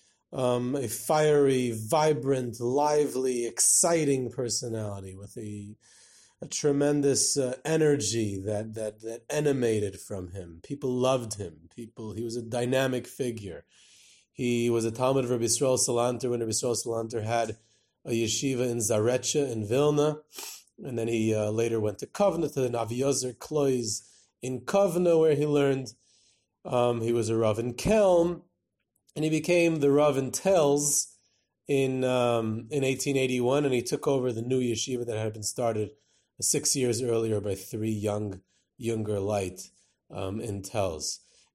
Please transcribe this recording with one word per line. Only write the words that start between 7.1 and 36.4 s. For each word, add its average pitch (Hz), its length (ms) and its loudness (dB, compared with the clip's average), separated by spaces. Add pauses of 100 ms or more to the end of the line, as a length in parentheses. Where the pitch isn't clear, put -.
uh, 127 260 -2
energy 117 800 2
that, 107 280 -4
that, 107 280 -8
that 117 280 -10
emanated 123 720 0
from 92 300 -10
him. 85 300 -12
People 139 280 -6
loved 127 460 0
him. 85 380 -12
People, 113 380 -14
he 107 120 -8
was 113 120 -6
a 120 60 -6
dynamic 123 680 0
figure. 107 560 -8 (680)
He 120 360 0
was 117 140 2
a 113 80 0
Talmud 131 320 2
of 120 80 -2
Rabbi 117 140 0
Yisrael 127 340 2
Salanter 123 500 0
when 120 120 -2
Rabbi 113 100 -4
Yisrael 120 240 0 (100)
Salanter 113 380 -4
had 113 340 -2 (460)
a - 80 -6
yeshiva 123 580 0
in 120 100 -2
Zarecha 120 680 0
in 110 160 -4
Vilna, 147 520 2 (680)
and 117 160 -6
then 113 80 -2
he, 110 260 2
uh, 107 160 0
later 113 300 0
went 107 200 -2
to - 80 -10
Kovna, 170 460 0
to 143 60 -2
the 127 100 0
Navi 117 300 -4
Yozer 127 380 -2
Klois 131 640 -2 (400)
in 127 200 -6
Kovna, 180 560 4
where 160 180 6
he 143 100 0
learned. 139 480 2 (720)
Um, 120 340 2
he 117 140 0
was 113 160 0
a 113 80 2
Rav 110 220 2
in 120 160 -2
Kelm, 175 640 4 (760)
and 151 80 -2
he 156 60 2
became 165 480 2
the 139 140 4
Rav 143 260 4
in 131 140 -2
Telz 147 840 2 (560)
in, 131 340 2
um, 117 680 0
in 139 140 0
eighteen 135 320 0
eighty-one, 131 480 2
and 135 100 2
he 120 80 2
took - 260 -4
over 127 260 0
the 113 80 -6
new 131 180 0
yeshiva 120 460 -2
that 113 120 -4
had 110 140 -2
been 107 120 -12
started 107 480 -2 (500)